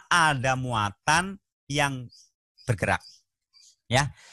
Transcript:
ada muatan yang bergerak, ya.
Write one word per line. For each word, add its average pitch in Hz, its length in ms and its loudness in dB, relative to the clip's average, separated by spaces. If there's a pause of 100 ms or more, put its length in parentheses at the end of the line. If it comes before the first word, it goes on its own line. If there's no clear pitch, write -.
ada 147 480 2
muatan 131 800 -2 (320)
yang 139 400 -2 (560)
bergerak, 98 360 0 (880)
ya. 135 200 2 (240)